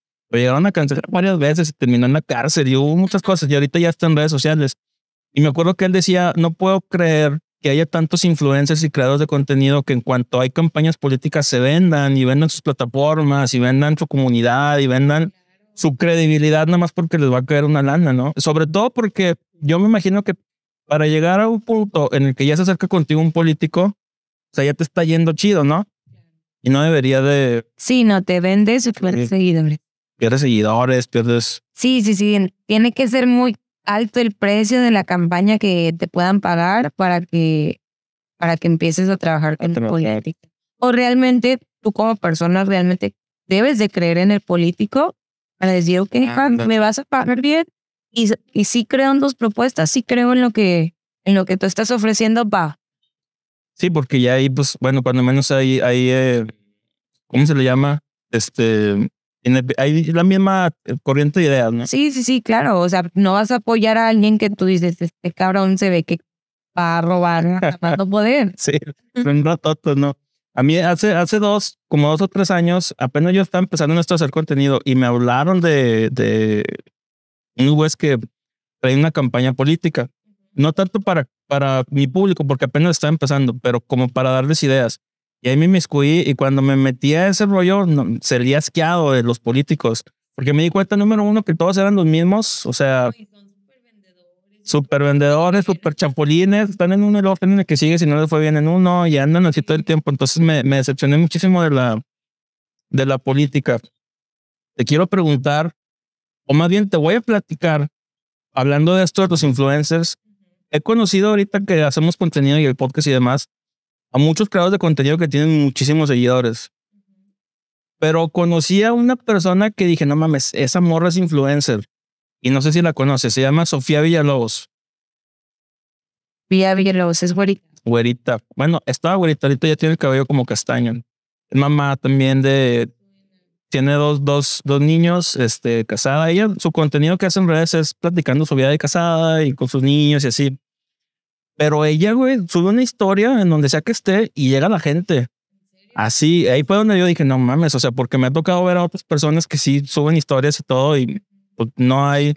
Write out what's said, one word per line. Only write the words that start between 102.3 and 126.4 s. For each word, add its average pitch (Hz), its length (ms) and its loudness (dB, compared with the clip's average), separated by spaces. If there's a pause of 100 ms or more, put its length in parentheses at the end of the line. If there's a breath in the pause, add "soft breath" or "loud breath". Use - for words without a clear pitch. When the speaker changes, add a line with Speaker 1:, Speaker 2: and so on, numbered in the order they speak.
Speaker 1:
de 135 160 -2
la 135 120 0
política. 135 600 -2 (960)
Te 123 100 -2
quiero 151 220 2
preguntar, 151 640 -2 (720)
o 139 60 0
más 165 160 2
bien 202 200 0
te 196 60 -2
voy 165 200 2
a 240 60 -2
platicar, 165 680 -2 (640)
hablando 143 420 2
de 190 80 2
esto 185 180 -2
de 190 60 2
los 170 160 0
influencers, 143 720 0 (560)
he 151 100 -2
conocido 208 480 0
ahorita 202 340 -2
que 170 200 0
hacemos 156 340 0
contenido 147 420 0
y 156 60 2
el 135 100 0
podcast 139 320 -4
y 143 40 0
demás, 127 360 0 (640)
a - 60 -2
muchos 160 320 2
creadores 185 240 0
de 196 60 -2
contenido 151 380 0
que 165 120 -2
tienen 151 340 2
muchísimos 143 460 0
seguidores. 123 640 0 (1300)
Pero 160 300 0
conocí 170 540 0
a 226 80 2
una 240 240 2
persona 196 560 0
que 202 140 -4
dije, 165 200 0
"No 143 100 2
mames, 156 380 0
esa 139 280 -2
morra 170 280 2
es 165 80 0
influencer." 143 680 0 (560)
Y 123 80 -2
no 135 120 2
sé 151 120 0
si 175 80 2
la 170 120 0
conoces, 135 400 0
se 131 80 0
llama 147 240 2
Sofía 147 360 -2
Villalobos. 147 680 0 (1800)